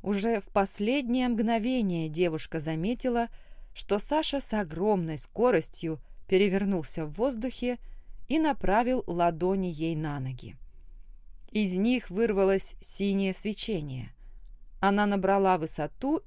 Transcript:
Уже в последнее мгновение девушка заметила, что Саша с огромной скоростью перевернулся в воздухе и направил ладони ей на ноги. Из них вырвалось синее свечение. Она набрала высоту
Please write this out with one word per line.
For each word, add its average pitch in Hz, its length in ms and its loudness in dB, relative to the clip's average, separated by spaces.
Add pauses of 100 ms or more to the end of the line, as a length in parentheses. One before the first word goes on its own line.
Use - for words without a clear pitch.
Уже 208 380 0
в - 80 -18
последнее 240 800 2
мгновение 220 800 0
девушка 160 520 0
заметила, 233 680 -2 (440)
что - 240 0
Саша 285 420 0
с - 140 -2
огромной 170 640 0
скоростью 170 840 0 (280)
перевернулся 190 800 2
в 151 80 -8
воздухе 240 680 -2 (480)
и 311 100 2
направил 247 680 2
ладони 175 600 2
ей 160 280 -2
на 151 240 -4
ноги. 131 360 -8 (960)
Из 202 240 2
них 226 360 2
вырвалось 196 680 2
синее 196 540 0
свечение. 147 800 -4 (680)
Она 202 260 4
набрала 196 520 4
высоту 196 680 -2